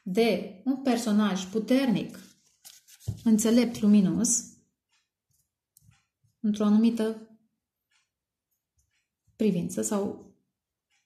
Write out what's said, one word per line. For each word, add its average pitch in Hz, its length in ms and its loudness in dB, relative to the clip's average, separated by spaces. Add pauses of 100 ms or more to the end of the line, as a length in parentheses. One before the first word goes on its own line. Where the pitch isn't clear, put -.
de 214 600 -2
un 269 120 -2
personaj 214 680 -2
puternic, 240 760 -2 (1040)
înțelept, 233 580 2
luminos, 208 640 4 (2000)
într-o 208 260 -2
anumită 220 640 0 (2000)
privință 185 460 -2
sau - 520 -6 (720)